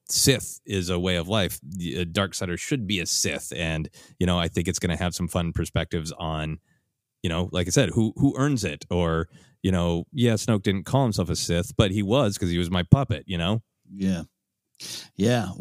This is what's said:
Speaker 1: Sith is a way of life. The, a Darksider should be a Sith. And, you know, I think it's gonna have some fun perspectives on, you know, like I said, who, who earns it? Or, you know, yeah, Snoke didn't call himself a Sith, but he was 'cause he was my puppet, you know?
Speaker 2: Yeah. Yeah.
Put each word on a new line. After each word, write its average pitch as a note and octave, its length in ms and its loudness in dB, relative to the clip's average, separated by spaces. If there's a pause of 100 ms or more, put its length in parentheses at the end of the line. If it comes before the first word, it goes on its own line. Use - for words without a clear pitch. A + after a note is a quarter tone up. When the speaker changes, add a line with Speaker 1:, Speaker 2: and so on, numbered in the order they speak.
Speaker 1:
Sith - 560 2
is F#2 240 -2
a F2+ 100 0
way F#2 160 0
of E2+ 120 -2
life. G2 360 0
The, E2 380 -6
a F2+ 40 -2
Darksider F2 540 -2
should B2 280 -4
be G2 120 0
a E2 60 -4
Sith. - 500 -2
And, D#2+ 340 -2 (300)
you F2+ 60 2
know, F2 140 4
I E2+ 80 0
think E2+ 200 -2
it's F2+ 120 -2
gonna E2+ 180 0
have F2+ 180 -2
some F2 120 -2
fun E2+ 260 -2
perspectives D#2+ 600 -4
on, D#2+ 460 -6 (640)
you F2+ 60 0
know, E2+ 220 -2
like F2 160 0
I - 40 -6
said, A2 180 4
who, A2+ 280 0
who C#3 200 2
earns C3+ 260 2
it? D2 260 -6
Or, E2 380 2 (340)
you F#2+ 100 2
know, F2 400 2
yeah, A#2+ 220 4
Snoke G#2+ 300 0
didn't G2 220 0
call C3+ 180 2
himself F#2+ 260 0
a - 60 0
Sith, - 420 -2
but G2+ 140 4
he G#2 120 0
was G#2 340 2
'cause F#2 120 -2
he E2+ 80 2
was F2 140 0
my F2+ 120 2
puppet, A#2 440 4
you F#2 100 -4
know? G2 240 0 (320)
Speaker 2:
Yeah. F#2+ 300 -2 (920)
Yeah. A2 340 2 (120)